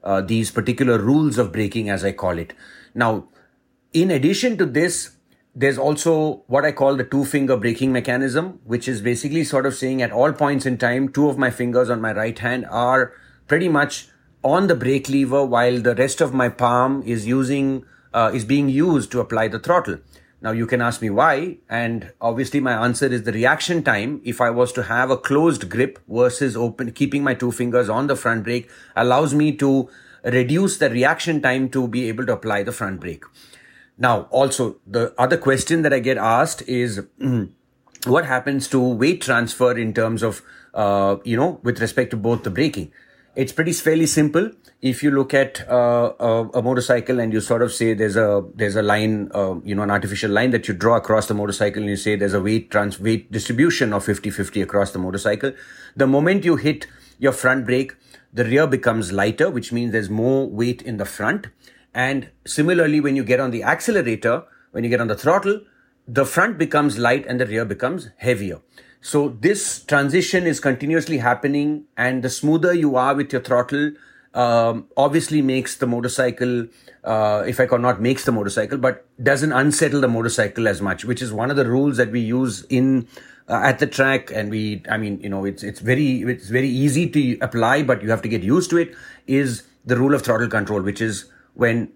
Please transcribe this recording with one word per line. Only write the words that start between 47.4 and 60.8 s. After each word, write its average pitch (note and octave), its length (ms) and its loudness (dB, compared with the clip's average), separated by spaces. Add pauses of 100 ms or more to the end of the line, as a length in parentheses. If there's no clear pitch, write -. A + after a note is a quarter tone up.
sort A#2 220 0
of B2 80 0
say A2+ 220 0
there's G#2 220 0
a, G#2 380 2
there's G#2 220 -2
a G#2+ 80 0
line, G#2 500 0
uh, F#2+ 300 -2
you G2+ 100 -6
know, G2+ 80 -2
an G2+ 80 -2
artificial G2+ 400 -2
line A2+ 220 2
that A#2 160 0
you A2 60 -2
draw A2 240 4
across A2 300 0
the A2 60 -2
motorcycle G#2 480 -2
and G#2 80 -2
you G2+ 60 -2
say G#2+ 200 -2
there's G2+ 200 0
a G2 60 2
weight A2 280 0
trans-, G#2 300 -2
weight A2 320 -2
distribution A#2+ 600 0
of G2+ 100 0
fifty G#2 260 -2
fifty G2 320 -4
across F#2+ 300 0
the F#2+ 80 -6
motorcycle. G#2 540 -2 (420)
The C3+ 100 2
moment D3+ 400 4
you E3 120 4
hit D3+ 280 -2 (320)
your C3 140 2
front C3 340 0
brake, B2+ 300 -2 (380)
the A#2+ 100 0
rear C3+ 240 4
becomes A2 440 0
lighter, G#2+ 380 0
which C3 220 -6
means A#2+ 220 -4
there's G#2+ 180 -2
more B2 360 0
weight A#2+ 340 -4